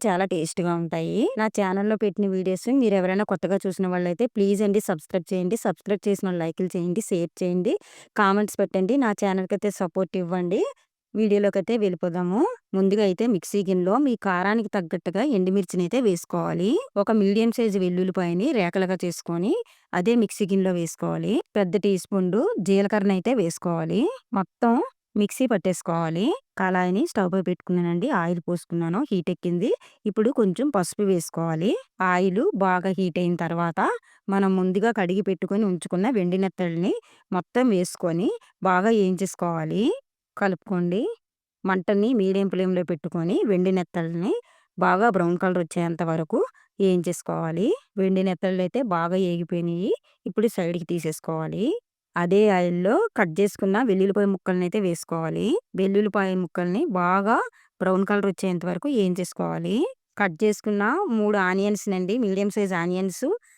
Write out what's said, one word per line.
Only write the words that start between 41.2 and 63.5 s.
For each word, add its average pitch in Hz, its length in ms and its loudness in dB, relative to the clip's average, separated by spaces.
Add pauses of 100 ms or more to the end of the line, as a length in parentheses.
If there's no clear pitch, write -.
మంటని 202 500 2
మీడియం 196 340 2
ఫ్లేమ్‌లో 185 360 0
పెట్టుకొని 170 600 -2
వెండి 190 280 2
నెత్తళ్ళని 175 640 -2 (440)
బాగా 185 320 4
బ్రౌన్ 180 280 0
కలర్ 185 200 0
వచ్చేంత 170 440 -4
వరకు 165 360 -2 (400)
వేయించేసుకోవాలి. 170 920 0 (280)
వెండి 190 260 2
నెత్తళ్ళు 185 400 0
అయితే 185 260 -2
బాగా 170 340 0
ఏగిపోయినాయి. 175 680 -2 (360)
ఇప్పుడు 214 220 0
సైడ్కి 175 380 -2
తీసేసుకోవాలి. 160 800 -4 (500)
అదే 175 240 4 (100)
ఆయిల్లో 180 440 2 (200)
కట్ 180 180 0
చేసుకున్న 196 500 0
వెల్లుల్లిపాయ 196 440 2
ముక్కల్ని 185 380 0
అయితే 180 160 -2
వేసుకోవాలి. 165 680 -2 (280)
వెల్లుల్లిపాయ 196 600 2
ముక్కల్ని 180 480 -2 (100)
బాగా 190 440 2 (440)
బ్రౌన్ 185 260 2
కలర్ 202 200 0
వచ్చేంత 180 400 -2
వరకు 175 220 -4
వేయించేసుకోవాలి. 180 880 -2 (400)
కట్ 185 200 -2
చేసుకున్న 208 480 0 (240)
మూడు 208 300 0
ఆనియన్స్‌నండి, 190 800 0
మీడియం 202 320 0
సైజ్ 196 220 -2
ఆనియన్స్, 180 520 -2 (340)